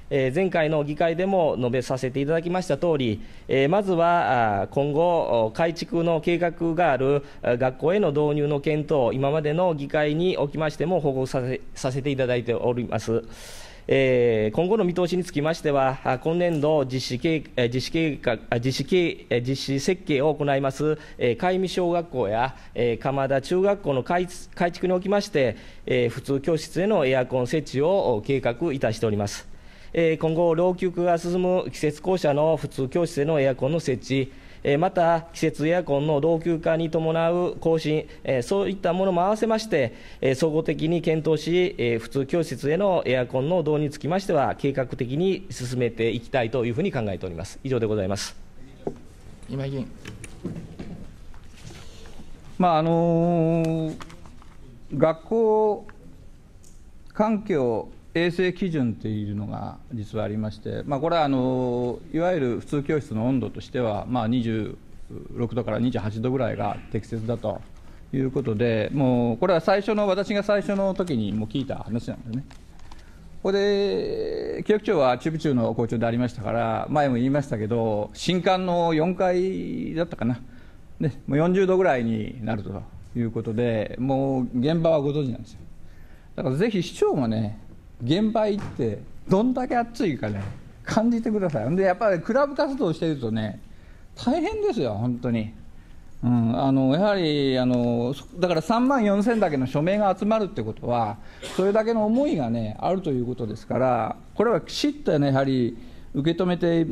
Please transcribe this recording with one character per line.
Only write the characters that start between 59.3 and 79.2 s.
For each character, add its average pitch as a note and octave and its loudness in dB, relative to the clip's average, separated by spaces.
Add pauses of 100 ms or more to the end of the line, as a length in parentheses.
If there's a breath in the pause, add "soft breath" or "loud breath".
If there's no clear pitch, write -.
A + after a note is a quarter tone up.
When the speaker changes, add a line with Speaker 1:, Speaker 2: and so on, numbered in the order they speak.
Speaker 3:
う - -4
の G#2 -4
が G#2+ -8 (160)
実 G#2+ -6
は G#2+ -2
あ G#2+ -4
り G#2+ -4
ま G#2+ -2
し G#2 -14
て、 A2 -6
ま C#3 -2
あ、 - -4
こ D#3 0
れ E3+ 2
は、 D#3 4
あ C#3 2
の B2+ 0 (140)
ー、 D#3 -4
い - 2
わ F3 2
ゆ D#3+ 0
る A#2+ 0
普 - -14
通 D3 -2
教 D3 0
室 - -8
の A2 0
温 C3 2
度 G#2+ -2
と - -10
し - -16
て B2 -2
は、 G#2 -2
ま A#2+ 0
あ、 A2 0
二 B2 2
十 A2 -2 (580)
六 A2+ -4
度 A#2 -2
か A2 -2
ら A2 0
二 A#2+ 2
十 A#2 -2
八 G#2+ -4
度 B2 0
ぐ C3 0
ら A2+ 0
い G#2+ -4
が G#2 -2 (140)
適 G#2+ -4
切 A2 -6
だ A#2 -2
と G#2 -6 (500 loud breath)
い C#3+ -2
う C3 0
こ C3+ -2
と A#2 -2
で、 A2+ 2
も B2 2
う A2+ -2
こ F3+ 2
れ F#3 4
は D#3+ 2
最 G3+ 4
初 G#3+ -2
の、 G#3 2
私 F#3+ 0
が G3+ 2
最 G#3 2
初 G3+ -2
の G3 0
時 F3+ -2
に G#2 0
も G#2+ -2
う - -12
聞 C#3 -2
い - -4
た - -6
話 A2+ -6
な A2+ -8
ん - -16
で A2+ -10
す A2+ -4
ね。 C#3 -6
こ - -20 (920 loud breath)
こ G3 0
で、 G3 0
教 G#3 6
育 G#3+ 0
長 G3 2
は B2+ 6
中 D#3+ -2
部 D#3 -4
中 D3+ 2
の A2+ 2
校 A#2 0
長 B2 -2
で A2+ 2
あ A#2 2
り A#2 0
ま B2 2
し - -6
た A2 -10
か A2 -2
ら、 A2+ 0
前 C#3+ 4
も B2+ 2
言 A#2+ 2
い C3+ 2
ま C#3+ 2
し C#3 -6
た A#2+ -2
け G#2+ -2
ど、 A2 0
新 F3 0
館 F#3 4
の F3 0
四 E3 2
階 F3+ -2